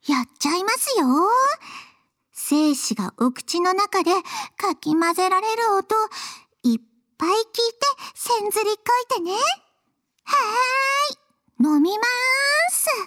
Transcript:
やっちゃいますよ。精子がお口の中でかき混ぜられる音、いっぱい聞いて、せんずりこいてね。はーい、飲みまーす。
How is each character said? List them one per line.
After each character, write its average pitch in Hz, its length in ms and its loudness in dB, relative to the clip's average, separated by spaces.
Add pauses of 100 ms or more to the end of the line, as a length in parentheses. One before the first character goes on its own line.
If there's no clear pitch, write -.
(120)
や 254 120 0
っ - 40 -8 (100)
ち 294 120 -2
ゃ 339 80 -2
い 370 80 -4
ま 440 60 0
す 508 280 -2
よ。 302 320 4 (1000)
精 302 420 2
子 - 200 -4
が 190 240 -8
お 247 120 2
口 330 300 -4
の 359 120 2
中 392 300 0
で 339 80 2 (460)
か - 180 -2
き 311 240 0
混 339 140 2
ぜ 370 160 2
ら 370 100 4
れ 440 160 -2
る 453 200 0
音、 392 200 0 (680)
い 233 140 4
っ - 40 -6 (360)
ぱ 320 100 -2
い - 20 0
聞 392 60 2
い - 100 2
て、 - 80 -20 (600)
せ - 300 -2
ん 415 60 -2
ず 403 140 -2
り 427 100 0
こ - 80 -20 (300)
い - 20 0
て 381 60 -4
ね。 339 100 -6 (960)
は - 100 -2 (760)
ー - 40 -8
い、 - 40 -14 (480)
飲 302 160 4
み 381 160 2
ま 440 60 -2
ー 480 40 0 (680)
す。 - 140 -2 (180)